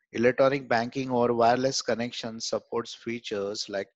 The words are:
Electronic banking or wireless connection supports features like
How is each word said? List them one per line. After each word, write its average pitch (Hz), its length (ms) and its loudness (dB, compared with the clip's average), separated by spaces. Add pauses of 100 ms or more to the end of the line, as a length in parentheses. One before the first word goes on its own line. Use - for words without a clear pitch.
(120)
Electronic 127 560 2
banking 123 400 0
or 120 240 2
wireless 123 480 4
connection 117 600 -4
supports 117 540 -4
features 110 760 -6
like 101 260 -4